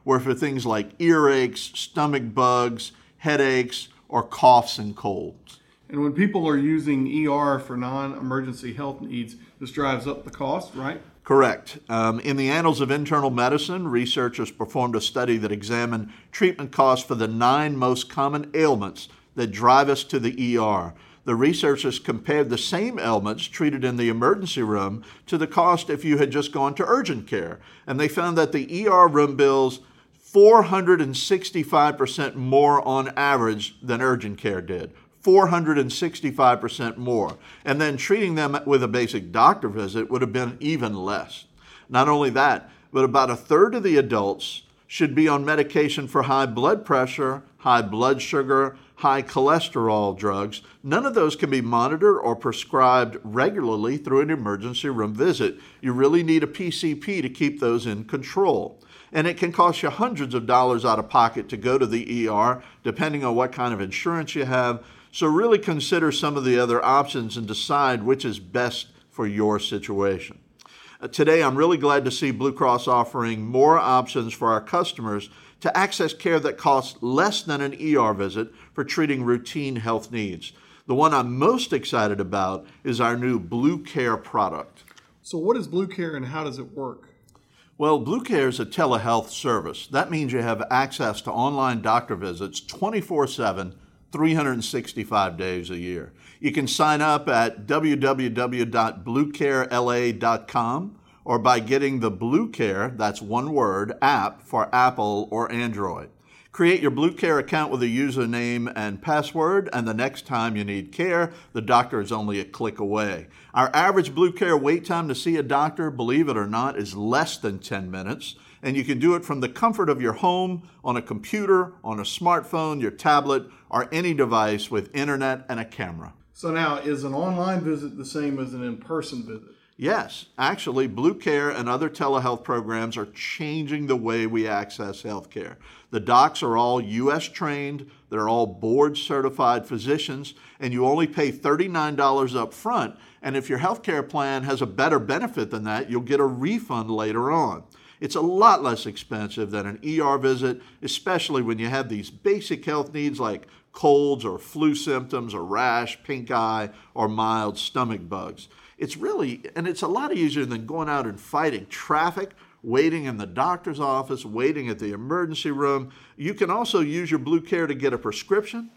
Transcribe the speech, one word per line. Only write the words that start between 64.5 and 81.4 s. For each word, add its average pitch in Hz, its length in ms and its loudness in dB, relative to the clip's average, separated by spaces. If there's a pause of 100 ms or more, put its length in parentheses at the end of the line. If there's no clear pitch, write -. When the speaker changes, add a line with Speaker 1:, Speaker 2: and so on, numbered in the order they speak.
Speaker 1:
So - 140 -2
really 202 320 6
consider 165 540 0
some 147 260 -2
of 135 60 -2
the 123 160 4
other 120 260 2
options 131 500 0
and 113 120 -6
decide 127 560 0
which 131 200 0
is 104 160 -6
best 117 500 -4 (200)
for 117 160 -6
your 104 340 2
situation. 98 800 -4 (640)
Uh, 123 60 -8
today, 160 340 4
I'm 131 140 2
really 165 220 4
glad 143 280 2
to 127 60 -2
see 139 180 -2
Blue 127 240 -2
Cross 123 340 2
offering 120 540 0
more 131 380 6
options 120 540 0
for 117 180 0
our 107 100 2
customers 110 680 -4 (300)
to - 140 0
access 180 380 0
care 165 280 2
that 139 180 -2
costs 135 420 0
less 147 400 2
than 147 200 -4
an 139 200 -4
E 151 140 2
R 113 180 4
visit 101 380 -4 (220)
for 147 100 -4
treating 143 400 -2
routine 123 540 -2
health 110 340 -4
needs. 101 420 -6 (320)
The 131 80 -2
one 151 200 4
I'm 123 260 0
most 240 340 2